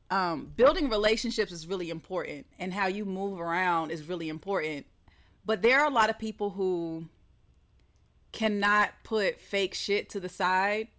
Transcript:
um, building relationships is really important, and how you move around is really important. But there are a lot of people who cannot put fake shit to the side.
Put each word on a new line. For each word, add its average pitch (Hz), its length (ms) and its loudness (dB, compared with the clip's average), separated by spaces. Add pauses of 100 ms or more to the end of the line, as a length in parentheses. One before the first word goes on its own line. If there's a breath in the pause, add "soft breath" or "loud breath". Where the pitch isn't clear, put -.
um, 175 460 -2
building 294 340 4
relationships 220 600 0
is 165 160 -12
really 180 240 -4
important, 170 560 -8 (100)
and 180 160 -6
how 196 140 0
you 208 180 -4
move 190 340 -4
around 170 520 0
is 151 180 -8
really 170 180 -4
important. 156 600 -4 (580 soft breath)
But 208 160 -2
there 254 200 6
are 302 60 4
a 277 60 0
lot 220 160 6
of 220 80 -4
people 208 340 -4
who 170 540 -2 (1300)
cannot 208 580 2 (140)
put 202 360 0
fake 196 340 -2
shit 202 360 -2
to 202 100 -8
the 180 100 -6
side. 196 580 0 (100)